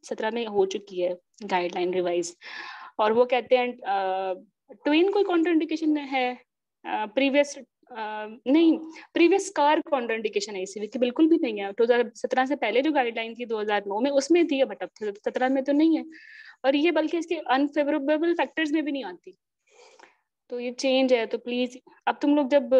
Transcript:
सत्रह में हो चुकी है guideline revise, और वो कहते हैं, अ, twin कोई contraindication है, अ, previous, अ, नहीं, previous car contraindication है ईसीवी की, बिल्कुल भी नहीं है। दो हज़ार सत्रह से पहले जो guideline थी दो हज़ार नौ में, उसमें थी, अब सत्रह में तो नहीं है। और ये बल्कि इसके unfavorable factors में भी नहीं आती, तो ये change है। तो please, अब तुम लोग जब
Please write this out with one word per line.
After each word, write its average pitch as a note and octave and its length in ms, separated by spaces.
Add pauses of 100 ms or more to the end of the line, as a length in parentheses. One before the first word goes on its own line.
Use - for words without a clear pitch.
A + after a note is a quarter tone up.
सत्रह A3 260
में A#3 160
हो G3+ 200
चुकी F#3+ 340
है F3+ 160 (280)
guideline F3+ 500
revise, F3 420 (640)
और A3 140
वो A#3+ 120
कहते B3 320
हैं, B3 120
अ, F#3+ 640 (520)
twin E4 280
कोई G4+ 120
contraindication D#4+ 720
है, C4 380
अ, - 720
previous, C#4 520
अ, G#3+ 680 (200)
नहीं, D#4+ 320 (360)
previous F4+ 360
car D#4 300
contraindication A3 760
है F#3 60
ईसीवी G3+ 240
की, A3 120
बिल्कुल B3 300
भी D#4+ 100
नहीं A3+ 220
है। G3 120
दो A#3 120
हज़ार A#3+ 320
सत्रह B3+ 300
से C#4 100
पहले A#3+ 260
जो D4+ 100
guideline A#3 420
थी A#3+ 120
दो A3 120
हज़ार G#3 280
नौ G3+ 140
में, C#4 100
उसमें D4 360
थी, C4+ 140
अब G#3 160 (240)
सत्रह A3 480
में C4+ 160
तो C#4+ 80
नहीं D#4 240
है। C4 80 (600)
और C#4 120
ये D4+ 140
बल्कि D#4 280
इसके E4 160
unfavorable D4 1000
factors D4+ 380
में D#4 120
भी D4 80
नहीं C4+ 120
आती, F3+ 320 (1120)
तो B3 100
ये A#3+ 120
change C4 400
है। A3+ 140
तो A3+ 120
please, B3 400 (280)
अब A#3+ 160
तुम D4 140
लोग C#4+ 120
जब B3+ 320